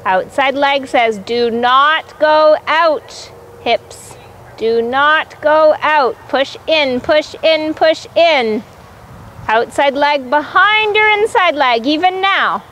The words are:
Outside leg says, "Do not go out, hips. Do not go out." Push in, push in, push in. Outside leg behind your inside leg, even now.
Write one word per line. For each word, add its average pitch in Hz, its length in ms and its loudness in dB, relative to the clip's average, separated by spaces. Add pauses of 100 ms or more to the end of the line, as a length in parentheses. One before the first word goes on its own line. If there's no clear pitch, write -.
Outside 262 520 -2
leg 277 320 -2
says, 226 300 0
"Do 233 340 -2
not 262 680 0
go 311 380 4 (100)
out, 311 640 -2 (300)
hips. - 560 -6 (400)
Do 226 260 -2
not 277 580 0
go 302 400 4
out." 285 360 0 (120)
Push 269 280 -4 (100)
in, 277 340 0
push 311 440 -2
in, 311 300 0
push 320 420 -2
in. 262 480 0 (840)
Outside 240 480 0
leg 285 340 -2
behind 392 680 0
your 427 140 2
inside 403 440 0
leg, 247 320 0
even 359 340 0
now. 285 520 -2